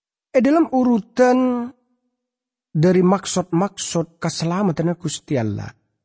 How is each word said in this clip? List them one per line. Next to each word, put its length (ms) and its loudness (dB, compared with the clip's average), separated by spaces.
E 80 4
dalam 320 4
urutan 960 2
dari 320 4
maksud-maksud 1120 -2
keselamatan 800 -4
Gusti 400 -6
Allah. 320 -4